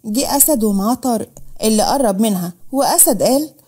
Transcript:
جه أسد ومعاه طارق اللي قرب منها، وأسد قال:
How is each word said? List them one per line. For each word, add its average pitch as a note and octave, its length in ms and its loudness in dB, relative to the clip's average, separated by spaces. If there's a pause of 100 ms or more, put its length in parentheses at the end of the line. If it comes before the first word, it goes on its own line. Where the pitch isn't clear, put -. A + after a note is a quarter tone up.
جه B3+ 320 -2
أسد C#4 260 2
ومعاه G#3 300 0
طارق A#3+ 360 -2 (340)
اللي A3 200 2
قرب A#3 360 0
منها، F3+ 340 -2 (180)
وأسد C4 520 2
قال: C#4 260 2 (180)